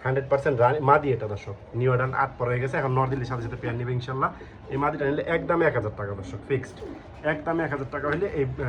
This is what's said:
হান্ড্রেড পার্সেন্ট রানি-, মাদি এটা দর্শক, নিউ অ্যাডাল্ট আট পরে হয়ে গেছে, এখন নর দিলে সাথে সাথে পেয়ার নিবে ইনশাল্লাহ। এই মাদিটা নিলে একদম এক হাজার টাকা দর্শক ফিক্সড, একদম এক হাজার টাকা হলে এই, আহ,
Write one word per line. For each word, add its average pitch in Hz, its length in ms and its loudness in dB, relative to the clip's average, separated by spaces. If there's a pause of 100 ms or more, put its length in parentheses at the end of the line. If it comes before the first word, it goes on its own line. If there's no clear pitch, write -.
হান্ড্রেড 131 260 0
পার্সেন্ট 139 320 4
রানি-, 143 260 6
মাদি 143 280 6
এটা 110 180 -6
দর্শক, 101 220 -8 (220)
নিউ 127 140 4
অ্যাডাল্ট 127 300 2
আট 135 160 0
পরে 120 140 0
হয়ে 123 120 0
গেছে, 135 160 -2
এখন 131 180 0
নর 131 140 4
দিলে 131 180 -2
সাথে 120 160 -4
সাথে - 160 -8
পেয়ার 117 180 -2
নিবে 123 180 -2
ইনশাল্লাহ। 139 320 -2 (420)
এই 135 100 -2
মাদিটা 147 260 0
নিলে 147 140 0 (140)
একদম 170 220 2 (100)
এক - 100 2
হাজার 107 220 -2
টাকা 101 200 -4
দর্শক 104 280 -10
ফিক্সড, 131 280 -2 (560)
একদম 165 320 -2
এক 143 100 -2
হাজার 135 200 -4
টাকা 143 160 -2
হলে 180 160 0 (140)
এই, 135 60 2
আহ, 127 100 -6 (120)